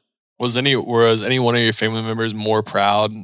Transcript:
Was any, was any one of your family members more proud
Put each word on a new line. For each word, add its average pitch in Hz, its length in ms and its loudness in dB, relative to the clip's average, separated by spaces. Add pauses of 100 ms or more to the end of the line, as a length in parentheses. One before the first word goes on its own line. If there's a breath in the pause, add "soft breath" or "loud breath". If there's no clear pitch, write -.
(380)
Was 120 180 -4
any, 135 180 0
was 117 480 2
any 127 160 0
one 120 160 2
of 120 80 2
your 113 100 2
family 110 300 -4
members 113 320 -4
more 107 300 0
proud 104 480 0 (120)